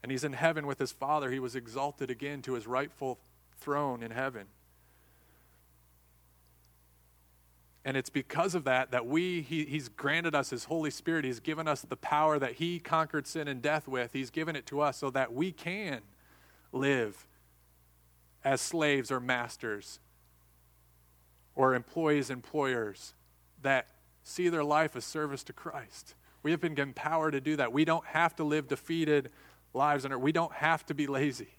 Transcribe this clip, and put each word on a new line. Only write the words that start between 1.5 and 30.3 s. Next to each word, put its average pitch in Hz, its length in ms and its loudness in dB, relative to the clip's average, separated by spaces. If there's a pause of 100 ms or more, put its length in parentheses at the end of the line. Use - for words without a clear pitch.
exalted 131 560 -6
again 135 320 -6
to 131 100 -4
his 110 140 -4
rightful 131 520 -4 (380)
throne 143 460 -2
in 113 80 -10
heaven. 120 360 -6 (3500)
And 135 120 -2
it's 131 120 -2
because 160 460 0
of 160 80 0
that 131 280 2
that 123 140 0
we, 170 360 0
he, 151 240 -4
he's 143 240 -6
granted 170 460 0
us 139 160 2
his 123 140 -6
Holy 160 240 -2
Spirit. 160 360 -2
He's 123 140 -4
given 156 280 -4
us 147 140 0
the - 160 -8
power 151 420 4
that 127 140 0
he 170 260 -2
conquered 160 480 0
sin 156 200 -4
and 131 140 -4
death 147 260 2
with. 127 260 -2
He's 135 160 -4
given 160 260 -2
it 131 120 -8
to 139 140 -4
us 143 160 2
so 139 140 -2
that 127 220 0
we 170 180 0
can 170 500 -6 (720)
live 127 560 0 (1160)
as 139 180 2
slaves 147 500 2
or 131 80 0
masters 120 800 -4 (1600)
or 131 200 6
employees, 143 540 2
employers 127 840 -2 (480)
that 135 260 2 (360)
see 180 260 0
their 165 140 2
life 147 320 4
as 117 100 -8
service 147 380 -4
to - 100 -16
Christ. - 600 -14 (260)
We 151 100 2
have 165 100 2
been 160 140 -2
given 139 180 -2
power 156 380 0
to 139 80 0
do 151 180 0
that. 123 140 2
We 147 140 4
don't 165 200 2
have 165 320 2
to 160 60 -2
live 151 240 0
defeated 151 640 0 (440)
lives 139 320 2
on 135 80 -4
earth. 123 80 -2
We 143 100 4